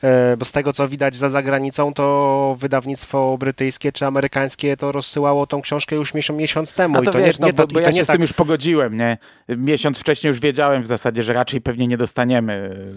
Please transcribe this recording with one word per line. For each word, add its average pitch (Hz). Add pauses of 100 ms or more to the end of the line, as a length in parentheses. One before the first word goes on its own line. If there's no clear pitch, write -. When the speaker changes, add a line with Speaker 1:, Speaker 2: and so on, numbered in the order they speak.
Speaker 1:
E, 123
bo 120
z -
tego, 143
co 139
widać 139
za 135
zagranicą, 139
to 139
wydawnictwo 131
brytyjskie 135
czy -
amerykańskie 139
to 143
rozsyłało 143
tą 143
książkę 147
już 151
miesią-, 151
miesiąc 156
temu. 165
Speaker 2:
A 127
Speaker 1:
I 127
Speaker 2:
to 196
Speaker 1:
to 151
Speaker 2:
wiesz, 170
Speaker 1:
nie, 143
nie -
Speaker 2:
no, 135
Speaker 1:
to, 151
Speaker 2:
bo, 147
bo 156
Speaker 1:
i 165
Speaker 2:
ja 170
Speaker 1:
to -
Speaker 2:
się 165
Speaker 1:
nie 180
Speaker 2:
z 147
tym 151
Speaker 1:
tak 156
Speaker 2:
już 160
pogodziłem, 147
nie? 117 (320)
Miesiąc 135
wcześniej 151
już 127
wiedziałem 139
w 113
zasadzie, 117
że 113
raczej 123
pewnie 123
nie 120
dostaniemy, 113 (220)